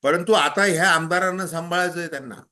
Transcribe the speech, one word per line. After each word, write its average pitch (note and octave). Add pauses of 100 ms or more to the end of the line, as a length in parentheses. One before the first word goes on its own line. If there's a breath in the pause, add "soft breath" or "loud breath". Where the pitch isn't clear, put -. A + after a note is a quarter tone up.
परंतु E3+
आता D#3+
ह्या F#3
आमदारांना F3+
सांभाळायचं E3+
आहे E3+
त्यांना C3+ (180)